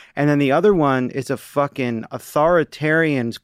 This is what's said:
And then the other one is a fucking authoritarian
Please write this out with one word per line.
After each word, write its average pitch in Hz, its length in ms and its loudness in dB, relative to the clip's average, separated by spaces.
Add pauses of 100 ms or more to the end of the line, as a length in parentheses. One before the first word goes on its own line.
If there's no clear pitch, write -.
(160)
And 143 120 0
then 147 120 2
the 139 120 2
other 175 220 4
one 135 380 0
is 135 180 -6
a 131 80 -4
fucking 123 760 -4
authoritarian 151 1200 0 (120)